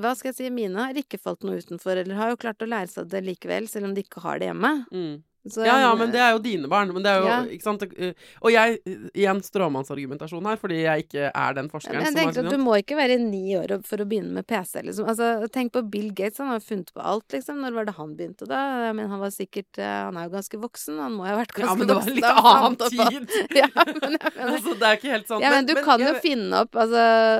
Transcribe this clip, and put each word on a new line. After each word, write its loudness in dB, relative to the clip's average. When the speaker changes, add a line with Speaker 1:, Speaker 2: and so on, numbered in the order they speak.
Speaker 1:
hva 0
skal -8
jeg -10
si, -6
mine -4
har -4
ikke -10
falt -8
noe -6
utenfor, -4
eller -6
har -2
jo -10
klart -8
å -6
lære -6
seg -10
det -6
likevel, -6
selv -6
om -6
de -6
ikke -20
har -2
det -4
hjemme. 0
Speaker 2:
Mm. -6
Speaker 1:
Så -4
Speaker 2:
Ja, 6
ja, 4
Speaker 1:
jeg 2
Speaker 2:
men 0
det 2
er 6
jo 0
dine -2
barn, 2
men -4
det 2
er 4
jo, 4
Speaker 1:
Ja. 2
Speaker 2:
ikke -14
sant? -2
Eh, -6
og 6
jeg, 6
igjen 4
stråmannsargumentasjon -4
her, -2
fordi -4
jeg 0
ikke -4
er 0
den -6
forskeren -8
Speaker 1:
Men -2
jeg -2
Speaker 2:
som -2
har 4
Speaker 1:
tenker 0
at -2
Speaker 2:
sånn 2
Speaker 1:
du 0
må 4
ikke -2
være 2
ni -2
år -2
og, -16
for -6
å -6
begynne -4
med -6
P -2
C, -10
liksom. -6
Altså, 0
tenk -4
på 0
Bill -6
Gates, -4
han -4
har -4
funnet -8
på -12
alt, -2
liksom. -6
Når -6
var -2
det -6
han -12
begynte -10
da? -2
Jeg -2
mener, -6
han -6
var -4
sikkert, -10
eh, -4
han -8
er -8
jo -10
ganske -10
voksen, -10
han -6
må -6
jo -2
ha 0
vært -6
Speaker 2:
Ja, -4
Speaker 1:
ganske 0
Speaker 2:
men 2
det 6
var 2
Speaker 1:
voksen -2
Speaker 2:
litt 4
Speaker 1:
da. 6
Speaker 2:
annen 8
Speaker 1:
<laughs> 0
Speaker 2:
tid. 0
Speaker 1:
Ja, 6
men 0
jeg -4
mener -2
Speaker 2:
<laughs> 0
Altså, -4
det 4
er 2
ikke -4
helt -6
sant, -2
Speaker 1:
Ja, 4
men 4
Speaker 2:
men, 0
Speaker 1:
du 2
Speaker 2:
men 0
Speaker 1:
kan 6
Speaker 2:
jeg 4
Speaker 1:
jo -2
finne 2
opp, -12
altså, 4